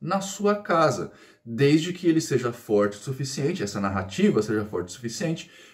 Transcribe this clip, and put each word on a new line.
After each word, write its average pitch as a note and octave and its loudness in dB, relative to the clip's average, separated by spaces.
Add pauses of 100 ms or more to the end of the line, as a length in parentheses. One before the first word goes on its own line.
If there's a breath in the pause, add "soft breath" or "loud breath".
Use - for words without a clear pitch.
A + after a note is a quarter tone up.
na F3+ -2
sua G3+ 0
casa, D#3 0 (340 loud breath)
desde C#3+ 4
que F3 -4
ele D#3+ 4
seja A#2+ 0
forte G#2 0
o - -20
suficiente, C#3 -4
essa G2+ -4
narrativa G2+ 2
seja G#2+ -2
forte F2+ -6
o - -18
suficiente D#3+ -6 (220 loud breath)